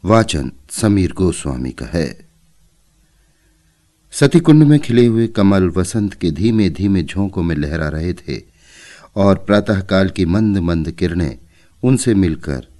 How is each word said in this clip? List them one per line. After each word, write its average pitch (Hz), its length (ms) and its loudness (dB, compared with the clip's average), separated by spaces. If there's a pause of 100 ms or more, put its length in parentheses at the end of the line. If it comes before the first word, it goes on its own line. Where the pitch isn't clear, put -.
वाचन 87 480 0 (180)
समीर 101 420 0
गोस्वामी 67 580 -4
का 60 160 -14
है। 73 420 -6 (1800)
सतीकुंड 156 520 4
में 147 160 6
खिले 120 260 4
हुए 113 200 2
कमल 98 420 2
वसंत 95 460 -2
के 87 160 -2
धीमे 101 400 0
धीमे 95 320 0
झोंकों 92 400 -4
में 82 140 -2
लहरा 76 320 -4
रहे 80 260 -4
थे - 280 -10 (760)
और 98 200 4
प्रातःकाल 95 760 0
की 90 160 -2
मंद 101 320 0
मंद 85 320 -2
किरणें 82 480 -4 (460)
उनसे 127 300 2
मिलकर 78 540 -2 (120)